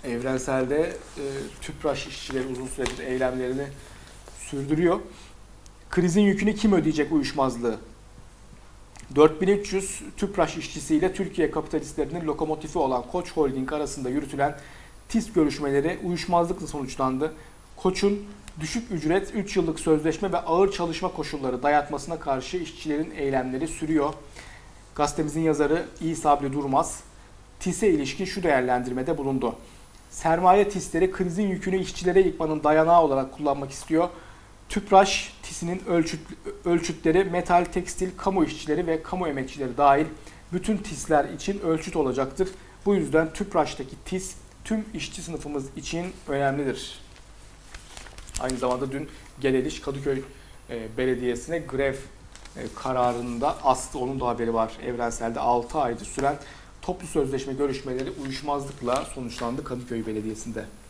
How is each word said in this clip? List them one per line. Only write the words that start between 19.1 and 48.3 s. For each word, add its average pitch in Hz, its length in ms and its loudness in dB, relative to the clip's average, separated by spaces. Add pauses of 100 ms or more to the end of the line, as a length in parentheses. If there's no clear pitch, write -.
üç 196 200 -4
yıllık 160 240 2
sözleşme 160 520 2
ve 175 60 0
ağır 175 340 4
çalışma 175 420 -2
koşulları 135 500 0
dayatmasına 147 560 2
karşı 135 380 -2
işçilerin 156 540 -4
eylemleri 135 560 0
sürüyor. 151 460 0 (840)
Gazetemizin 151 460 0
yazarı 151 440 4 (160)
İ 160 140 -2
Sabri 143 380 2
Durmaz, 143 500 0 (560)
tis'e 185 300 2
ilişkin 151 360 0
şu 185 180 -6
değerlendirmede 127 760 2
bulundu. 135 380 0 (540)
"Sermaye 180 600 6
tis'leri 185 420 0
krizin 185 360 0
yükünü 185 300 0
işçilere 180 440 4
yıkmanın 156 420 2
dayanağı 160 380 8
olarak 135 320 4
kullanmak 139 380 -2
istiyor. 165 380 0 (600)
tüpraş 196 640 6 (100)
tis'inin 175 460 -6
ölçüt-, 165 480 0 (280)
ölçütleri 170 580 2
metal, 175 420 4
tekstil, 185 520 -4
kamu 180 280 2
işçileri 151 420 -2
ve 160 160 0
kamu 180 240 -2
emekçileri 131 500 -4
dahil 143 280 6 (480)
bütün 190 240 0
tis'ler 147 480 0
için 196 340 -6
ölçüt 160 360 -2
olacaktır. 135 540 0 (360)
Bu 202 100 4
yüzden 160 380 2
tüpraş'taki - 640 -2 (100)
tis 185 300 -6 (280)
tüm 214 300 -2
işçi 160 280 -8
sınıfımız 147 560 -8
için 165 280 -6 (220)
önemlidir." 139 720 -2 (1400)